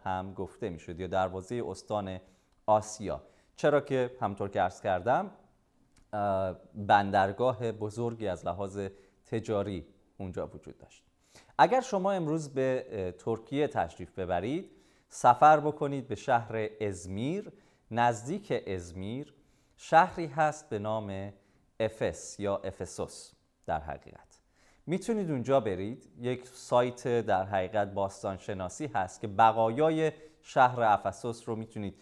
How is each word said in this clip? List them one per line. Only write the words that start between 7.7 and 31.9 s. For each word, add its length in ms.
بزرگی 560
از 180
لحاظ 320
تجاری 600
اونجا 280
وجود 320
داشت. 260
اگر 220
شما 320
امروز 360
به، 420
اه، 220
ترکیه 560
تشریف 500
ببرید، 520
سفر 520
بکنید 480
به 60
شهر 540
ازمیر، 720
نزدیک 760
ازمیر 680
شهری 500
هست 420
به 100
نام 540
افس 600
یا 160
افسوس 760
در 140
حقیقت. 600
می‌تونید 440
اونجا 300
برید، 480
یک 280
سایت 800
در 180
حقیقت 500
باستانشناسی 920
هست 340
که 60
بقایای 880
شهر 400
افسوس 640
رو 80
می‌تونید 460